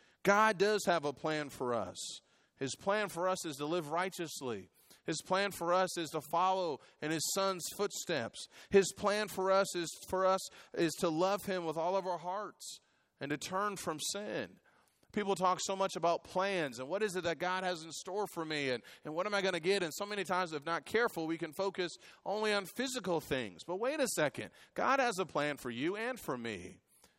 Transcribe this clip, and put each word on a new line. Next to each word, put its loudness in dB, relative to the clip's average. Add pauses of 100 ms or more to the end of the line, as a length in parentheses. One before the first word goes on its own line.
(220)
God 4
does 2
have 4
a 0
plan -2
for -2
us. -4 (360)
His -4
plan 0
for -2
us 0
is -6
to -4
live -2
righteously. -4 (340)
His -2
plan 2
for 0
us 4
is -4
to -2
follow 2 (220)
in -2
his 0
son's 0
footsteps. -2 (220)
His 8
plan 0
for 0
us 4
is, -2 (200)
for 2
us 2 (280)
is 2
to 2
love 2
him -2
with -2
all 0
of 0
our -2
hearts -8 (400)
and -4
to 0
turn -2
from -4
sin. -4 (520)
People 0
talk 4
so -2
much 0
about 2
plans 0
and -6
what -2
is 0
it -2
that 0
God 0
has -2
in -12
store -4
for -6
me 0
and, 0 (220)
and -8
what 0
am 0
I 2
gonna 2
get? 2
And -2
so -6
many -4
times, 0
if -4
not -2
careful, 2
we -2
can -6
focus -2 (300)
only 2
on 0
physical -2
things. -2
But -4
wait 0
a 4
second, 0 (240)
God 4
has 2
a 0
plan 0
for -6
you 0
and -4
for -4
me. -6 (420)